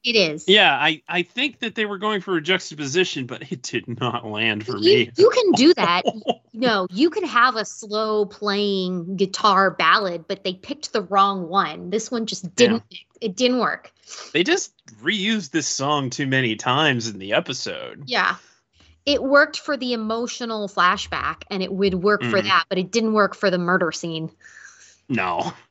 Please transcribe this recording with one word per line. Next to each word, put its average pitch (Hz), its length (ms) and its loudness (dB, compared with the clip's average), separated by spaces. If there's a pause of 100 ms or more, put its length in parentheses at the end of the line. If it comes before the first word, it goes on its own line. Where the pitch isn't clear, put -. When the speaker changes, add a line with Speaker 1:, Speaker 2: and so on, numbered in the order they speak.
Speaker 1:
It 233 120 0
is. 160 320 2
Speaker 2:
Yeah, 185 320 6
I, 156 260 0
I 175 160 -2
think 254 380 -6
that 226 160 -8
they 214 100 -2
were 202 120 -6
going 208 240 -2
for 185 140 -2
a 156 60 -2
juxtaposition, 151 840 -2
but - 260 -10
it - 100 -10
did - 380 -8
not 120 260 -4
land 107 400 -2
for - 120 -6
Speaker 1:
You, 359 180 6
Speaker 2:
me. - 200 2
Speaker 1:
you 403 140 8
can 440 220 2
do 294 220 6
that. 185 320 2
Speaker 2:
<laughs> 247 60 0 (420)
Speaker 1:
No, 220 360 0
you 247 180 2
could 359 160 -2
have 240 320 2
a 214 80 -4
slow 214 600 -2
playing 196 920 -4
guitar 190 540 2
ballad, 175 580 2
but 190 160 -8
they 185 80 -2
picked 277 400 -12
the 220 80 0
wrong 196 480 0
one. 175 400 -2
This 220 220 -4
one 226 160 -4
just - 180 -10
Speaker 2:
Yeah. 165 120 -10
Speaker 1:
didn't, 226 260 4 (400)
it 202 140 -6
didn't 254 220 2
work. - 320 -4 (440)
Speaker 2:
They 175 100 2
just 349 300 -2 (280)
reused 202 500 -2
this 160 140 -2
song 139 440 0
too 143 160 -4
many 131 280 2
times 127 540 2
in 98 100 -10
the 98 140 -6
episode. 104 720 -4
Speaker 1:
Yeah. 180 320 0 (680)
It 190 160 0
worked 285 380 2
for 285 180 -4
the 247 160 -4
emotional 226 760 -6
flashback, 175 840 -2
and 196 120 -4
it 185 100 -6
would 190 220 0
work 196 280 2
for 226 140 0
Speaker 2:
Mm-hmm. 196 120 0
Speaker 1:
that, 180 200 4
but 190 80 -2
it 185 160 -4
didn't 220 220 0
work 202 200 2
for 196 160 0
the 180 60 0
murder 180 340 2
scene. 160 400 -8 (800)
Speaker 2:
No. 92 460 -2 (160)